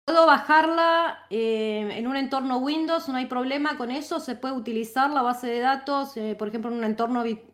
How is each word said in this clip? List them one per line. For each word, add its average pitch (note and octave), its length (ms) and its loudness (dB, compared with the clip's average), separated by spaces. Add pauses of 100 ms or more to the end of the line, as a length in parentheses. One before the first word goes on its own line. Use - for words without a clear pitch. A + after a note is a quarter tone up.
¿Puedo E4 200 6
bajarla, D#4+ 1040 4
eh, A3 640 -2
en A#3 140 -4
un C4+ 80 -2
entorno C4 420 -2
Windows? D#4+ 500 0
¿No C4 100 -4
hay B3+ 100 -2
problema C#4 500 -2
con A#3+ 140 -4
eso? D4+ 280 -4
¿Se B3+ 160 -6
puede C4 200 -6
utilizar A#3 540 0
la C#4+ 120 0
base B3 260 -2
de A#3+ 120 -2
datos, C4+ 580 0
eh, G#3+ 200 -4
por G#3+ 100 -4
ejemplo, A#3 240 -6
en A#3+ 60 -4
un A3+ 80 -2
entorno A#3 380 0
vi-, A3+ 180 -4 (120)